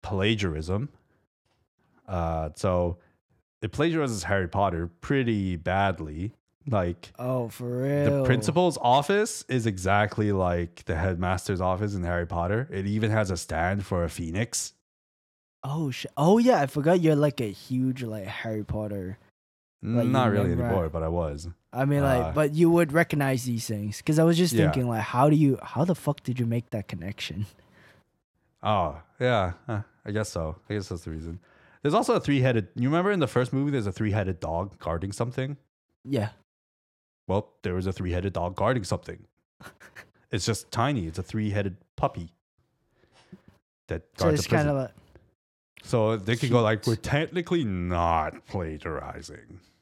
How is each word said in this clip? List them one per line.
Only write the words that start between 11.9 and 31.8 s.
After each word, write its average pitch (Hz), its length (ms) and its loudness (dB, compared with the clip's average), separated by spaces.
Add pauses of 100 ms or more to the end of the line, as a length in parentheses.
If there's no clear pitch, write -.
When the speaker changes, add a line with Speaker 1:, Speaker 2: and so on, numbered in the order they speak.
Speaker 1:
in 90 100 -4
Harry 87 220 -2
Potter. 87 440 -2
It 95 160 -4
even 107 240 0
has 107 220 2
a 90 40 -2
stand 87 480 -2
for 90 200 0
a 82 40 -2
phoenix. 85 640 -6 (920)
Speaker 2:
Oh, 143 260 -4
sh-, - 160 -8 (100)
oh 175 220 6
yeah, 240 220 6
I 143 60 2
forgot 151 340 2
you're, 160 160 6
like, 143 240 2
a 120 100 0
huge, 127 520 -2
like, 107 240 -6
Harry 107 380 -6
Potter, 101 520 -6 (640)
like, 117 280 2
Speaker 1:
Not 127 180 4
Speaker 2:
you 107 60 4
Speaker 1:
really 101 180 2
Speaker 2:
remember 85 160 0
Speaker 1:
anymore, 90 220 0
but 80 160 -4
I 80 40 -2
was. 82 400 -4 (240)
Speaker 2:
I 127 120 -2
mean, 143 180 2
like, 131 200 2
Speaker 1:
Uh, - 100 -2
Speaker 2:
but 147 220 2
you 165 160 6
would 170 220 4
recognize 139 520 2
these 117 220 -4
things. 104 360 -6
'Cause 156 160 2
I 160 60 8
was 170 120 6
just 170 160 2
Speaker 1:
Yeah. 113 120 4
Speaker 2:
thinking, 123 240 0
like, 113 140 -2
how 131 280 4
do 151 60 6
you, 143 260 6
how - 220 -2
the 180 100 2
fuck - 300 -4
did 127 160 -4
you 120 60 2
make 117 240 -2
that 107 180 -6
connection? 95 580 -8 (1160)
Speaker 1:
Oh, 87 380 0 (200)
yeah. 110 320 2 (160)
Uh, 107 140 -4 (220)
I 107 80 -10
guess 104 180 -2
so. 80 260 -4 (120)
I 104 60 -4
guess 101 140 -6
that's 87 160 -8
the 82 80 -10
reason. 82 260 -10 (440)